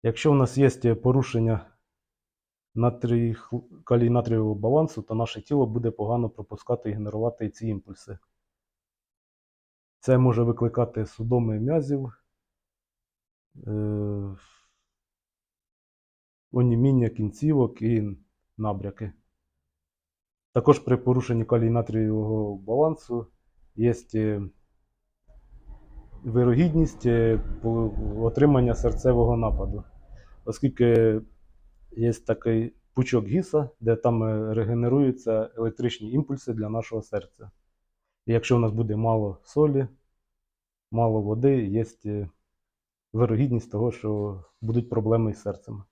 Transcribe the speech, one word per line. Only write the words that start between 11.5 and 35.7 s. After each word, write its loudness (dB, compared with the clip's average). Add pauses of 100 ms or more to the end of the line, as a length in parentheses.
м'язів, -2 (1500)
е, -4 (2250)
оніміння 4
кінцівок 0
і 0 (400)
набряки. -6 (1400)
Також 4
при 0
порушенні 0
калій-натрієвого 0
балансу -2 (480)
є, 2 (220)
е, 0 (1800)
вирогідність, 2
е, 2 (220)
по-, -2 (260)
отримання 4
серцевого 2
нападу, -4 (600)
оскільки 2 (680)
є 0
такий -2 (200)
пучок 0
Гіса, -2 (100)
де 2
там, 0
е, -2
регенеруються 0
електричні -4